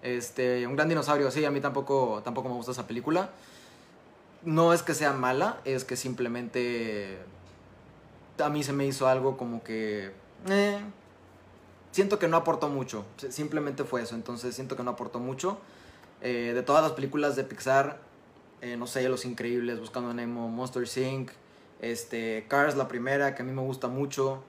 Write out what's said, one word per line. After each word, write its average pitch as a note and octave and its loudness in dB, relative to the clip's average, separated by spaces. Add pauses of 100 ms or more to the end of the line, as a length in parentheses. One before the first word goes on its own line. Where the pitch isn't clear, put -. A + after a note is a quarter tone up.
Este, B2 0
un C3 -2
gran D3+ 4
dinosaurio, D3 4
sí, D3+ 0
a C#3+ 2
mí C#3 0
tampoco, C3 0
tampoco B2+ -4
me B2 -4
gusta A#2+ -6
esa A#2+ -8
película. D3+ 0 (1120)
No E3 6
es E3+ 4
que E3 0
sea C#3+ 2
mala, C3 2
es C3 0
que B2+ -4
simplemente A#2 -2 (1200)
a D3 2
mí D3 0
se C#3 -2
me C#3 2
hizo C3+ 2
algo C3 4
como A#2 -6
que... G#2 -4 (380)
Eh, G3+ 4 (1120)
siento G3 4
que F3+ 2
no E3 6
aportó E3 2
mucho, B2+ -4 (120)
si-, C3 -8
simplemente D3 -2
fue B2+ -2
eso, A2+ -6
entonces A#2+ -6
siento C3 -6
que B2 -8
no B2 -2
aportó A#2+ -6
mucho. C3+ -4 (600)
Eh, A#2+ -2
de B2 2
todas D3 6
las D#3 2
películas C#3 0
de C3 0
Pixar, C3+ 2 (600)
eh, A#2+ -6
no A#2+ -6
sé, B2+ 0
Los B2 0
Increíbles, A#2+ -2
Buscando A#2+ -6
a - -4
Nemo, A#2+ -4
Monsters, A#2+ -4
Inc, C3 -2 (480)
este, A2+ -4
Cars, C#3+ 4
la C3 2
primera, C3+ 0
que C3+ -8
a B2 -4
mí C3 -6
me C3 -4
gusta C3 -4
mucho C3+ -2